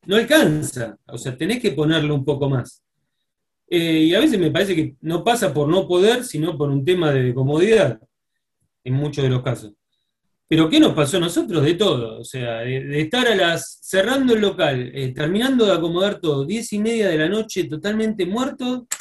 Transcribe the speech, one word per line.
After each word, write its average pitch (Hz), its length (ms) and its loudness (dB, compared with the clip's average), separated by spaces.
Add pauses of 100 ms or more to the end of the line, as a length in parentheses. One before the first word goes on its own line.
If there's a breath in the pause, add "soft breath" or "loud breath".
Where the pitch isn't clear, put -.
No 185 100 0
alcanza, 156 800 2 (100)
o - 100 -14
sea, 127 180 -8
tenés 208 280 -4
que 208 100 0
ponerlo 151 420 0
un 135 120 -2
poco 139 240 -2
más. 127 320 -4 (840)
Eh, 165 360 2
y 160 120 4
a 214 60 4
veces 262 180 4
me 160 120 2
parece 190 260 0
que 139 240 -2
no 165 240 -4
pasa 226 300 0
por 147 120 0
no 180 220 2
poder, 214 360 4
sino 156 340 -4
por 143 100 0
un 139 160 0
tema 175 260 2
de 127 240 2
comodidad, 151 640 2 (840)
en 123 100 -6
muchos 143 300 -2
de 131 60 2
los 127 120 0
casos. 113 300 -6 (760)
Pero 160 220 4
¿qué 294 100 4
nos 262 140 6
pasó 143 240 0
a 180 40 0
nosotros? 175 440 0
De 160 100 4
todo, 123 460 -2
o 117 40 -16
sea, 120 340 -8
de, 127 260 -6
de 143 160 -4
estar 240 260 -2
a 226 80 2
las, 170 460 -2
cerrando 240 540 0
el 214 80 2
local, 143 520 -2
eh, 135 200 -6
terminando 220 500 0
de 196 80 4
acomodar 175 480 0
todo, 143 240 -2
diez 226 300 -6
y 202 60 -2
media 220 280 0
de 165 80 0
la 156 140 0
noche, 208 340 -4
totalmente 202 640 -4
muerto, 247 600 -4 (140)